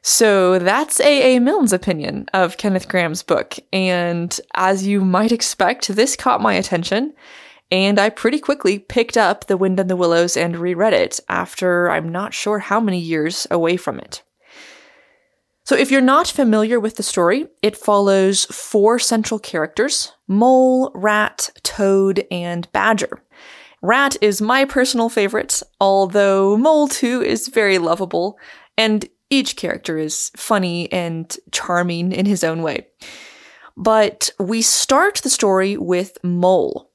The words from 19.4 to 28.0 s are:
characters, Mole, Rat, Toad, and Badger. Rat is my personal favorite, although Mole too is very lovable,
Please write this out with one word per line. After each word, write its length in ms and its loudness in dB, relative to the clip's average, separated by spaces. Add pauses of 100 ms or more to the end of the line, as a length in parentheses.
characters, 720 -4 (160)
Mole, 680 4
Rat, 560 -2 (140)
Toad, 680 0
and 400 -6
Badger. 540 -2 (580)
Rat 380 2
is 200 2
my 240 2
personal 440 0
favorite, 520 -2 (200)
although 760 2
Mole 300 4
too 340 -2
is 280 -4
very 300 2
lovable, 600 -2 (400)